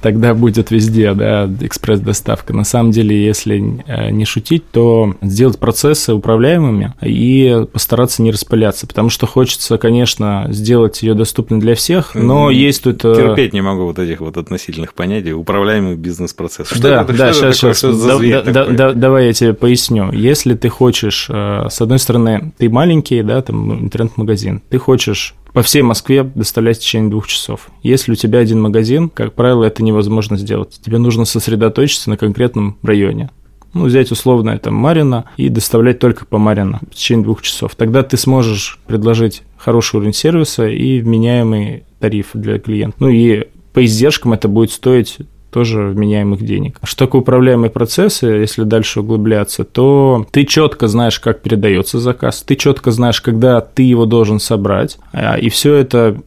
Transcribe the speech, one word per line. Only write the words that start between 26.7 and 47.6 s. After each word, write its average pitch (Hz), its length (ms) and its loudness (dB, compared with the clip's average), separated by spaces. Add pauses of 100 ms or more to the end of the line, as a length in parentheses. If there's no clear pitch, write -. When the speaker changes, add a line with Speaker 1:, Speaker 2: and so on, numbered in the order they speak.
Speaker 1:
в - 20 -14
течение 110 300 -2
двух 104 160 -4
часов. - 420 -8 (140)
Если 123 300 0
у - 20 2
тебя 110 240 0
один 113 240 2
магазин, 113 480 0
как - 240 -8
правило, 123 300 2
это 110 180 0
невозможно 107 560 0
сделать. - 440 -6
Тебе 113 140 -4
нужно 117 300 2
сосредоточиться 113 840 0
на 107 80 -2
конкретном 104 640 -2
районе. 107 460 0 (460)
Ну, 175 100 -2
взять 127 260 2
условное, 113 480 0
там, 107 160 -6
Марьино 131 520 0 (100)
и 135 140 0
доставлять 120 480 2
только 123 260 0
по - 140 -4
Марьино 104 420 0 (100)
в - 40 -20
течение 113 300 -2
двух 107 180 -4
часов. - 320 -8
Тогда 120 280 0
ты 127 140 -2
сможешь 117 680 0
предложить 113 560 0 (160)
хороший - 380 0
уровень 104 180 -2
сервиса 156 520 0
и 123 360 -2
вменяемый 113 840 0 (160)
тариф 104 320 -2
для 107 260 -4
клиента. 107 420 -6
Ну, 135 100 2
и 113 340 4 (300)
по 127 100 4
издержкам 120 480 2
это 107 160 -2
будет 107 220 2
стоить 127 480 0 (320)
тоже 113 320 -2
вменяемых 101 600 0
денег. 101 400 -4
Что - 220 -2
такое 127 160 2
управляемые 127 500 2